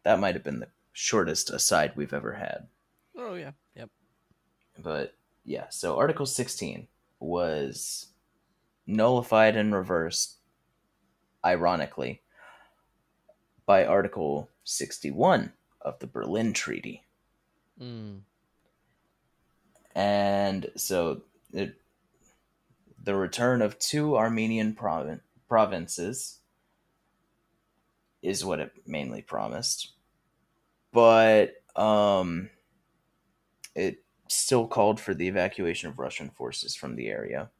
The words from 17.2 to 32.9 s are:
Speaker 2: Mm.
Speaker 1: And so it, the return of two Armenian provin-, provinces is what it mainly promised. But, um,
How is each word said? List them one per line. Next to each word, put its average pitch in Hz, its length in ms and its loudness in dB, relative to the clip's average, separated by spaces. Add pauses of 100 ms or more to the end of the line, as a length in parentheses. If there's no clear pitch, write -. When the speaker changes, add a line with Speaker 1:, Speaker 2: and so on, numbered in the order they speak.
Speaker 2:
Mm. 110 420 -14 (1700)
Speaker 1:
And 101 800 2
so 85 460 -2 (320)
it, 98 220 -6 (1300)
the 101 120 -2
return 120 460 0
of 104 160 0
two 151 400 0
Armenian 110 560 0
provin-, 80 480 -4 (260)
provinces 101 920 0 (1800)
is 92 200 -4
what 87 160 -2
it 69 120 -8 (160)
mainly 65 340 -8
promised. - 680 -6 (1000)
But, 113 680 8 (140)
um, 98 720 2 (1300)